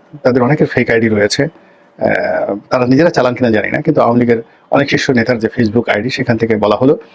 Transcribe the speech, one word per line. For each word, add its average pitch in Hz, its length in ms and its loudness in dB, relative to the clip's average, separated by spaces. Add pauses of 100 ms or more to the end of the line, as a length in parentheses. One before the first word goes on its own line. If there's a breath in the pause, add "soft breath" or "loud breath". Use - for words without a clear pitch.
(240)
তাদের 127 180 2
অনেকের 143 260 2
ফেক 123 220 -2
আইডি 113 200 2
রয়েছে। 104 340 0
আহ, - 1120 -6 (140)
তারা 127 180 0
নিজেরা 135 220 4
চালান 127 240 0
কিনা 120 180 0
জানি 104 200 -2
না, - 100 -2
কিন্তু 143 200 0
আওয়ামী 117 180 2
লীগের 120 240 2 (280 soft breath)
অনেক 139 180 2
শীর্ষ 143 200 -2
নেতার 120 300 0
যে 110 80 0 (100)
Facebook 113 380 0
আইডি 110 140 -4
সেখান 123 280 -2
থেকে 113 180 0
বলা 104 200 2
হলো 131 220 2 (180 loud breath)